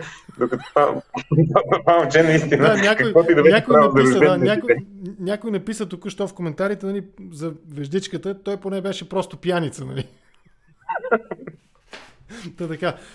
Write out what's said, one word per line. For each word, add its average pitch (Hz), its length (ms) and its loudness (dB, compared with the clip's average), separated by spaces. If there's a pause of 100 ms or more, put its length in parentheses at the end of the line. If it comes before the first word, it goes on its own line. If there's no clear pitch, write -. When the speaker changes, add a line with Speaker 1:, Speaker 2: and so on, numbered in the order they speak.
(380)
Speaker 1:
докато 123 300 -4
това, 143 240 2
<laughs> - 100 -8 (800)
това 170 180 4
момче 151 240 4
наистина, 151 460 2
Speaker 2:
Да, 208 80 4
някой, 208 280 2
Speaker 1:
каквото 170 280 4
и - 20 6
да 143 80 4
беше 180 120 8
Speaker 2:
някой 214 200 2
Speaker 1:
правил 143 160 6
за 135 60 -4
Speaker 2:
написа, 131 220 4
да, - 20 4
Speaker 1:
рождените - 240 4 (100)
Speaker 2:
някой, 240 200 2
Speaker 1:
ден. 208 120 -4 (340)
Speaker 2:
някой 208 300 -6
написа 208 360 -6
току-що 185 420 -8
в 196 60 -16
коментарите, 196 520 -6
нали, 196 160 -6 (300)
за 156 200 -10 (160)
веждичката, 170 760 -8
той 202 140 -6
поне 196 240 -8
беше 185 280 -8
просто 185 280 -6
пияница, 165 480 -4
нали? 131 260 -10
<laughs> - 60 -20 (2500)
Та 170 100 -8
така. 160 280 -6 (180)